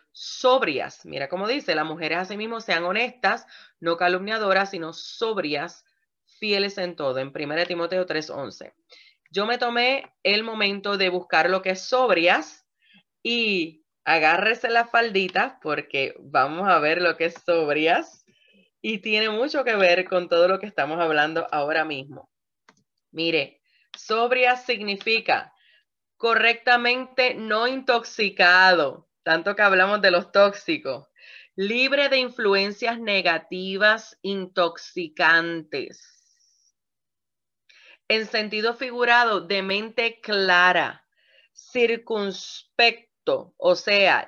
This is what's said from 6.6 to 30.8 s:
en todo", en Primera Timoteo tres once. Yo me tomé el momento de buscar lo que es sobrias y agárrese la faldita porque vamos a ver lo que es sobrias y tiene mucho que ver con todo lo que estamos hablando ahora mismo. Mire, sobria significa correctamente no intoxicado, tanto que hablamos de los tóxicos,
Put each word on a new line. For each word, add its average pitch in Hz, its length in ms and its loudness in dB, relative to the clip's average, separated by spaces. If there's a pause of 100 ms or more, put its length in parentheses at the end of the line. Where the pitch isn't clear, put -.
en 180 180 -6
todo", 135 220 -4
en 135 160 -8
Primera 151 320 -4
Timoteo 180 400 -4
tres 156 240 -6
once. - 460 -12 (560)
Yo 208 160 -2
me 240 100 -2
tomé 247 640 -2
el 208 220 0
momento 202 540 -4
de 190 120 2
buscar 180 400 0
lo 185 140 0
que 185 80 -2
es 185 100 -6
sobrias 226 840 0 (560)
y 208 600 -2 (220)
agárrese 180 640 2
la 233 160 2
faldita 220 800 -2
porque 143 560 -4
vamos 147 500 0
a 175 100 4
ver 160 220 0
lo 170 160 0
que 165 80 -2
es 170 80 -4 (100)
sobrias 160 800 0 (580)
y 220 180 -4
tiene 214 300 -2
mucho 269 360 -2
que 233 100 0
ver 180 300 4
con 180 240 -2
todo 175 180 4
lo 190 120 0
que 202 80 -12
estamos 156 320 -4
hablando 160 520 0
ahora 151 320 -2
mismo. 143 460 -10 (840)
Mire, 160 480 -2 (380)
sobria 247 580 2
significa 208 960 -4 (640)
correctamente 240 1200 0
no 220 320 -2
intoxicado, 185 1400 2 (140)
tanto 170 320 0
que 202 60 0
hablamos 196 400 4
de 196 100 4
los 180 200 0
tóxicos, 175 760 0 (480)